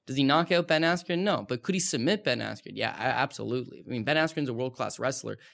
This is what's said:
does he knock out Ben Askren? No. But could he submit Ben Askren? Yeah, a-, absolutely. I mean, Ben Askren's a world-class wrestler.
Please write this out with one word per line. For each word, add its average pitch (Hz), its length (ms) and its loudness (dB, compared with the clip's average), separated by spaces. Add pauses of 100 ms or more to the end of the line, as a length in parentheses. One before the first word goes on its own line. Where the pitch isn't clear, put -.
does 131 100 -4
he 139 80 4
knock 156 280 4
out 170 160 2
Ben 160 140 4
Askren? 175 380 0
No. 170 280 0
But 127 140 -2
could 185 120 0
he 185 60 2
submit 165 440 0
Ben 120 160 0
Askren? 107 340 -8
Yeah, 110 200 -2
a-, 117 260 0
absolutely. 123 640 -4
I - 40 -10
mean, 117 140 -2
Ben 147 120 2
Askren's 156 340 0
a - 40 -4
world-class 123 440 -4
wrestler. 117 400 -4 (160)